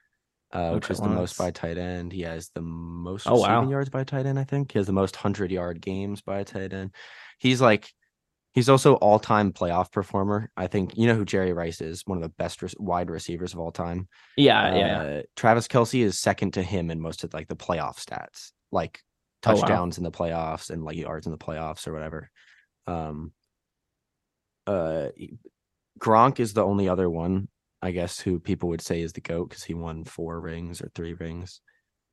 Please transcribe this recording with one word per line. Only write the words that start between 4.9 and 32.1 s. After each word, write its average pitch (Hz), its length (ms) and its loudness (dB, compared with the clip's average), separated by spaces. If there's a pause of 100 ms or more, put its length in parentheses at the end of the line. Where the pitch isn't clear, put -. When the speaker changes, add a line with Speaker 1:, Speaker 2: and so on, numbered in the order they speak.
Speaker 1:
most 95 240 2
hundred-yard 90 640 -4
games 98 400 -6
by 98 200 -6
a 101 40 -6
tight 95 300 -8
end. 95 200 -8 (440)
He's, 127 240 4
like, 110 280 6 (640)
he's 123 160 4
also 135 280 10
all-time 104 560 6
playoff 90 400 0
performer. 101 640 -2
I 92 100 -2
think, 92 300 -2
you 113 100 4
know 117 80 6
who 107 100 0
Jerry 92 280 0
Rice 85 280 -4
is, 82 260 -8
one 92 120 -2
of 82 40 -6
the 80 80 -4
best - 320 -6
rec-, 92 160 -8
wide 90 320 -2
receivers 85 440 -8
of 85 60 -8
all 82 120 -6
time. 87 360 -6 (280)
Speaker 2:
Yeah, 110 380 8
yeah, - 120 2
yeah. 98 120 0 (200)
Speaker 1:
Uh, - 40 -6 (140)
Travis 113 320 4
Kelce 120 340 4
is 98 160 2
second 98 360 2
to 98 80 0
him 87 280 -2
in 80 100 -4
most 80 240 -8
of, 82 100 -8
like, 80 140 -10
the 85 80 -8
playoff - 480 -4
stats, - 480 -14 (200)
like, 85 280 -2 (460)
Speaker 2:
Oh, 110 80 8
wow. 101 60 6
Speaker 1:
touchdowns 90 380 0
in 90 60 -4
the 82 60 -4
playoffs 82 600 -4
and, 82 140 -8
like, 78 120 -10
yards 80 300 -8
in 82 60 -6
the 73 60 -10
playoffs 78 480 -8
or 85 60 -8
whatever. 78 380 -10 (560)
Um, 80 460 -8 (1300)
uh, 80 420 -2 (920)
Gronk 117 400 6
is 107 140 -2
the 107 100 4
only 98 240 2
other 90 220 2
one, 90 380 -2 (340)
I 92 80 -4
guess, 87 280 -4
who 90 220 -2
people 90 300 -4
would 82 100 -4
say 85 220 -4
is 82 100 -6
the - 80 -16
goat 85 300 -6
'cause - 140 -18
he 82 100 -8
won 82 300 -8
four 82 360 -10
rings 85 400 -10
or - 140 -12
three 85 200 -8
rings. 85 460 -12 (520)